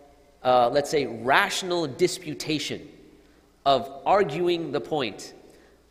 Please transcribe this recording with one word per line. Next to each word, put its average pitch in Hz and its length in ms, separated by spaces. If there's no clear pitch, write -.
uh, 123 260
let's 139 200
say, 147 160
rational 170 800
disputation, 147 1040
of 135 360
arguing 170 680
the 139 100
point, 135 540